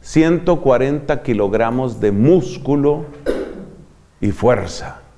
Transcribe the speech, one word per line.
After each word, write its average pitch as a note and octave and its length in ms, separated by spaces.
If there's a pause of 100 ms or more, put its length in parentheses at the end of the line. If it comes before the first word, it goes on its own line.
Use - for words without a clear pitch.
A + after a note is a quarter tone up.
ciento E3 600
cuarenta C#3 600
kilogramos A2+ 760
de G#2 120
músculo C#3+ 920 (1120)
y G2+ 100
fuerza. G#2 680 (180)